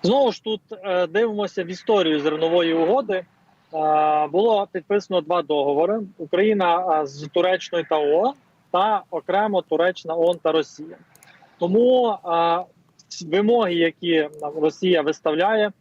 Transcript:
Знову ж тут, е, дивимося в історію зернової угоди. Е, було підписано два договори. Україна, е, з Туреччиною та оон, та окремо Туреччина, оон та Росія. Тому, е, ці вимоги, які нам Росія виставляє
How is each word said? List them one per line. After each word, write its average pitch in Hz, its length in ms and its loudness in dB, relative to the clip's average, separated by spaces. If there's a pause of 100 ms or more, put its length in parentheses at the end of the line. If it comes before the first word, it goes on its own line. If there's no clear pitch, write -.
Знову 240 280 2
ж - 120 -12
тут, 220 180 -8 (100)
е, 185 360 -4
дивимося 208 560 -2
в 170 40 -8
історію 180 520 0
зернової 160 540 0
угоди. 185 520 0 (480)
Е, 151 540 2
було 202 440 2
підписано 185 500 -2
два 170 200 -2
договори. 147 580 0 (180)
Україна, 175 840 0
е, 147 40 -2
з 143 220 -14
Туреччиною 180 640 -2
та 160 80 2
оон, 160 360 2 (380)
та 196 400 0
окремо 185 500 -2
Туреччина, 165 540 -2
оон 170 220 2
та 160 140 -2
Росія. 160 460 -4 (600)
Тому, 233 680 2
е, 170 340 0 (480)
ці - 200 -16
вимоги, 208 460 2
які 165 560 0 (120)
нам 147 200 -8
Росія 160 400 2
виставляє 175 800 0